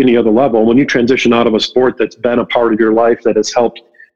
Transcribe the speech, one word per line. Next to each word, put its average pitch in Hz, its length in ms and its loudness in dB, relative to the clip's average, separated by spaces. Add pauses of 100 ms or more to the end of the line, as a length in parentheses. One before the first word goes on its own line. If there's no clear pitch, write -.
any 123 160 2
other 113 140 0
level, 113 340 2
when 117 120 2
you 139 80 2
transition 123 460 0
out 117 160 0
of 113 60 0
a 110 60 0
sport 123 380 -2
that's 107 180 -4
been 120 240 -4
a 110 60 -4
part 117 280 -2
of 107 60 -4
your 110 140 2
life, 117 300 0
that 107 140 0
has 107 160 -4
helped 120 280 -2 (340)